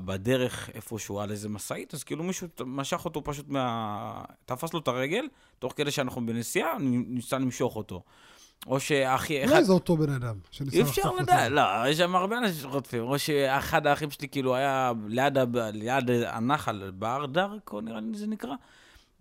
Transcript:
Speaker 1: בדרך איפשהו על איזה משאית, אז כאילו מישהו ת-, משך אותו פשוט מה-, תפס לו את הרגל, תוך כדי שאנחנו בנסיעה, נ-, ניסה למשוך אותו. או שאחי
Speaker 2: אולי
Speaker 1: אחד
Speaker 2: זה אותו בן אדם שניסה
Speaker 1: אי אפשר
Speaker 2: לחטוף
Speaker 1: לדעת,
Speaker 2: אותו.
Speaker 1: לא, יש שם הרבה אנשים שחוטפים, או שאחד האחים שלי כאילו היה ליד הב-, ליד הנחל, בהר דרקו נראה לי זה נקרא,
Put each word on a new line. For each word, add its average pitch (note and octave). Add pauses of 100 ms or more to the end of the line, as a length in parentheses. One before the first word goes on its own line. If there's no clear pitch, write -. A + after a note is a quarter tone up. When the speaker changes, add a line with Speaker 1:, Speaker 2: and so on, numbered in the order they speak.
Speaker 1:
בדרך A#2
איפשהו G#2+
על G#2
איזה G#2
משאית, G#2+
אז C#3+
כאילו D3
מישהו F#3
ת-, -
משך C#3
אותו D#3
פשוט C#3+
מה-, A2+ (220)
תפס D#3+
לו F3
את D3
הרגל, C#3+ (300)
תוך B2+
כדי D3
שאנחנו B2+
בנסיעה, A#2
נ-, B2
ניסה B2
למשוך B2+
אותו. F2+ (640)
או C3+
שאחי C3+
Speaker 2:
אולי C4
Speaker 1:
אחד D#4+
Speaker 2:
זה G3+
אותו F3
בן D3+
אדם B2 (160)
שניסה C#3
Speaker 1:
אי F#3
אפשר F#4+
Speaker 2:
לחטוף -
Speaker 1:
לדעת, -
Speaker 2:
אותו. B2
Speaker 1:
לא, A#2
יש D#3
שם F3+
הרבה G3
אנשים F#3+
שחוטפים, B2+
או C3
שאחד C#3+
האחים C#3+
שלי C#3
כאילו C3
היה C3 (160)
ליד C3+
הב-, B2
ליד A#2 (160)
הנחל, A2+
בהר A#2
דרקו G3+
נראה A3+
לי A3
זה G#3
נקרא, G#3+ (680)